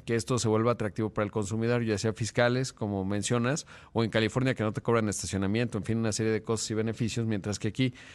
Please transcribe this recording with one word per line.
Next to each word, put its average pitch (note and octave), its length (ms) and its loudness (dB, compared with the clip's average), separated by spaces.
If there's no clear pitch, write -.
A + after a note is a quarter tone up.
que A#2 80 -2
esto A#2 240 0
se A2+ 100 0
vuelva A2 260 4
atractivo G#2+ 380 -2
para G#2+ 140 0
el G2+ 60 -4
consumidor, A2+ 520 0
ya A2 140 2
sea A2 160 0
fiscales, B2 580 0
como G2+ 320 -2
mencionas, A#2 640 0
o A#2 100 2
en G#2 80 0
California A#2 420 2
que A2 80 -4
no G#2+ 120 0
te - 80 -6
cobran A2+ 280 2
estacionamiento, G2+ 720 -2
en - 60 -6
fin, A2+ 120 0
una A2+ 140 0
serie A2 200 0
de G#2+ 120 0
cosas A2+ 260 -2
y A2 60 -4
beneficios, A2+ 500 -2
mientras G#2 320 -2
que A2 120 -4
aquí, B2+ 260 0